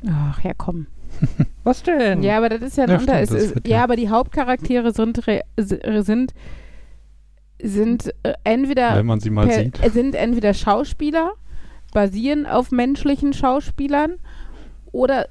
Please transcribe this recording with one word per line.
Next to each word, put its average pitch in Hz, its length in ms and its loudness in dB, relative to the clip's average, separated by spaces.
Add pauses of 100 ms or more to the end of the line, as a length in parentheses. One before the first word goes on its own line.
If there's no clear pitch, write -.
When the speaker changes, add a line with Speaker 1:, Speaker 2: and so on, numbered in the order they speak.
Speaker 1:
Ach, 147 360 0
ja, - 120 0
komm. - 300 -4 (340)
Speaker 2:
<laughs> 151 60 2 (380)
Was 247 180 2
denn? 233 400 2
Speaker 1:
Ja, 202 160 2
aber 226 120 4
das 226 120 -4
ist 262 160 -8
ja 269 60 4
ein 247 80 4
Speaker 3:
Ja, 180 60 6
Speaker 1:
Unter-, 262 160 2
Speaker 3:
stimmt, - 100 2
Speaker 1:
es 107 60 0
Speaker 3:
das - 120 2
Speaker 1:
ist, 208 140 0
Speaker 3:
wird - 120 -4
Speaker 1:
ja, 226 100 4
Speaker 3:
ja 240 60 4
Speaker 1:
aber 240 120 2
die 233 140 0
Hauptcharaktere 247 840 0
sind 226 320 0
re-, 214 160 0 (140)
s-, 202 140 -2 (360)
sind, 240 300 0 (1200)
sind, 220 600 0
äh, - 120 0 (100)
entweder 247 520 2
Speaker 3:
Wenn 104 120 4
man 110 140 2
sie 208 100 -2
mal 107 160 2
Speaker 1:
per-, 220 160 2
Speaker 3:
sieht. 127 200 -2
Speaker 1:
äh, 240 60 6
sind 240 240 2
entweder 226 400 2
Schauspieler, 294 760 0 (600)
basieren 220 520 0
auf 247 260 0
menschlichen 277 600 2
Schauspielern 285 840 0 (760)
oder 254 400 2